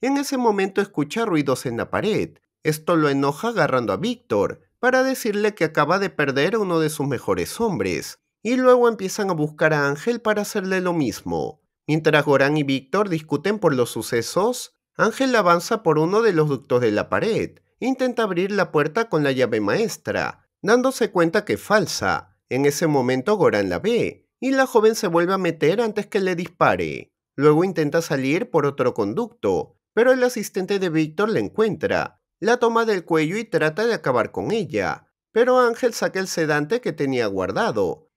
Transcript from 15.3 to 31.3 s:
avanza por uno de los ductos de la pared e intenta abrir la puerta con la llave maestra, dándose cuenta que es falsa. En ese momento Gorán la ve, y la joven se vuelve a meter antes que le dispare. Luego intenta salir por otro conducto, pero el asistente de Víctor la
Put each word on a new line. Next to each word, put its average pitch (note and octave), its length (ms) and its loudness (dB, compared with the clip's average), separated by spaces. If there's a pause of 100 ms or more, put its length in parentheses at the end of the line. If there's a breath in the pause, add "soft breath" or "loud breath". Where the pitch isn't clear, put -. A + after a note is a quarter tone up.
avanza F3+ 480 2
por D3+ 160 2
uno F3+ 220 2
de A3 120 4
los D#3 140 2
ductos C3 340 0
de A#2 100 2
la G#2 180 0
pared B2 500 -2 (200)
e G#3 60 -6
intenta B3+ 380 -2
abrir F#3+ 280 -2
la F#3+ 200 -2
puerta D#3 380 0
con D#3 140 0
la C#3 80 2
llave A#2+ 280 0
maestra, G#2 880 -2 (140)
dándose B3 500 2
cuenta F3 320 2
que D#3 100 -2
es G2+ 80 -4
falsa. B2 760 -2 (120)
En C3 160 0
ese D3+ 220 0
momento C3 480 0
Gorán G#2+ 340 2
la F3 100 -2
ve, F3 500 -2 (100)
y B3+ 120 -2
la C4+ 140 2
joven A3 300 4
se A3 120 -4
vuelve F3 260 2
a G3 40 0
meter E3+ 440 0
antes G#3 260 -4
que G3+ 140 -2
le F#3 140 -2
dispare. F#2 800 -2 (220)
Luego D3+ 280 4
intenta E3 380 0
salir D3+ 480 -2
por D3 160 2
otro C#3 280 0
conducto, G#2+ 840 -4 (160)
pero B3 180 4
el B3+ 120 2
asistente G3+ 560 -2
de F#3 100 -2
Víctor D#3+ 400 0
la F#3+ 100 0